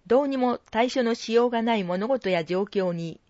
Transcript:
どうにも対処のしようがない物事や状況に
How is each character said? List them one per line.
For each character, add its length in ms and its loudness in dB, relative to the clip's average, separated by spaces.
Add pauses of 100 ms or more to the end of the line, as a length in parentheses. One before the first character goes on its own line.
ど 180 4
う 40 -2
に 100 -2
も 220 0 (100)
対 220 0
処 100 0
の 140 0
し 180 -6
よ 140 4
う 20 -6
が 140 -2
な 120 2
い 80 0
物 240 -2
事 220 -2
や 140 0
状 200 -2
況 280 -2
に 280 -8 (100)